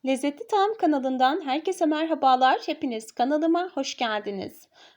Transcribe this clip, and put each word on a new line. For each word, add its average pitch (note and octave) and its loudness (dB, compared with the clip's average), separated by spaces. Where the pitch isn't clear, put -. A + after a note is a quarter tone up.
Lezzetli C#4+ -4
Tarım G#4 0
kanalından C4+ 0
herkese D#4+ -2
merhabalar. D4+ 2
Hepiniz C4 -6
kanalıma E4 0
hoş C4+ -6
geldiniz. G#3 -6